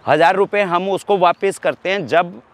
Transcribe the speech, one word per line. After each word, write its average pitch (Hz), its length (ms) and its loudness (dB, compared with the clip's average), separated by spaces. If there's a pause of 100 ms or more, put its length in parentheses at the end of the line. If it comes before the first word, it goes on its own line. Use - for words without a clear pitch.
हज़ार 160 280 4
रुपये 202 260 0
हम 185 280 -2
उसको 196 280 -2
वापस 175 460 0
करते 165 260 -4
हैं 190 180 -4
जब, 175 340 -2 (120)